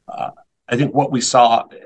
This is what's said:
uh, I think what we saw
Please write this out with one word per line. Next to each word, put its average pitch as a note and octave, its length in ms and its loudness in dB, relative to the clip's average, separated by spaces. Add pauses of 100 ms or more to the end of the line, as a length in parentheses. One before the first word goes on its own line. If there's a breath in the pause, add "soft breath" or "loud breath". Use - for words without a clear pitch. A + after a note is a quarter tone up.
uh, - 260 -12 (360)
I A#2+ 80 -2
think - 180 -2
what C#3 160 0
we B2 120 -2
saw A#2 440 2 (200)